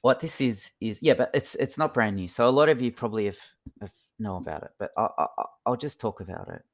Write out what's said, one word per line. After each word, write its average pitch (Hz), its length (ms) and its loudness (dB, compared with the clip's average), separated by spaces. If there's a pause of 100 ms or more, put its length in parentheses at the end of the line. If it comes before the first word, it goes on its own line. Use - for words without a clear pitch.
what 131 200 4
this - 180 0
is, 120 400 0
is, 110 240 -6
yeah, 156 120 8
but - 180 0
it's, - 220 2
it's - 220 -2
not 151 160 0
brand 107 220 2
new. 92 140 -4
So 120 180 4
a - 40 8
lot 151 180 6
of 135 100 4
you 120 140 -2
probably 110 320 -2
have, 98 140 -4 (420)
have 101 100 -14 (260)
know 101 200 -6
about 78 260 -8
it, - 160 -16
but - 180 -8
I, 110 200 0
I, 76 80 2 (120)
I, - 60 -4 (220)
I'll 120 120 0
just 147 240 -8
talk 107 180 -4
about 90 300 -10
it - 120 -14 (120)